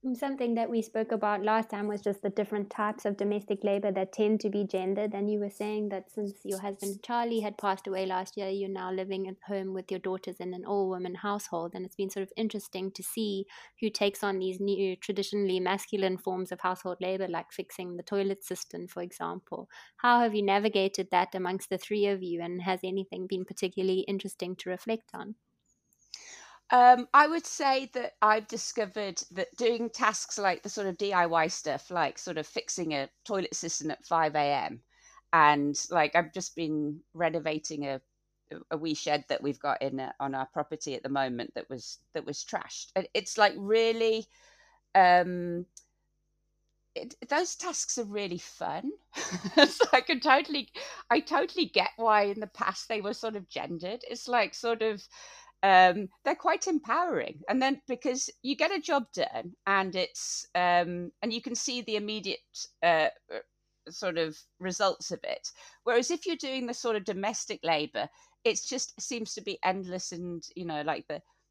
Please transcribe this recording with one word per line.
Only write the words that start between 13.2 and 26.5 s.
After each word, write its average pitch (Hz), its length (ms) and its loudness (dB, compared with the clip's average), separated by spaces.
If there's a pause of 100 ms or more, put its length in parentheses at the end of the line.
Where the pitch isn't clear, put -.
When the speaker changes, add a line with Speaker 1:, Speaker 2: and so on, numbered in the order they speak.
Speaker 1:
who 214 120 0
takes 202 320 0
on 196 160 0
these 185 200 -4
new, 196 360 0
traditionally 196 640 -2
masculine 190 580 0
forms 185 340 -4
of 180 100 -10
household 180 380 -4
labor, 190 280 -2
like 165 240 -6
fixing 180 440 -10
the 175 80 -10
toilet 196 400 -2
cistern, 175 440 -8
for 180 160 -8
example. 175 680 -8 (280)
How 240 240 6
have 226 120 2
you 208 80 2
navigated 196 680 2
that 180 240 2
amongst 185 340 -4
the 190 80 -2
three 202 300 0
of 190 160 0
you? 170 180 -4
And 175 220 -6
has 185 200 0
anything 185 440 -6
been 185 180 -4
particularly 185 640 -2
interesting 190 500 -6
to - 140 -10
reflect 226 420 -6
on? 214 220 -12 (1400)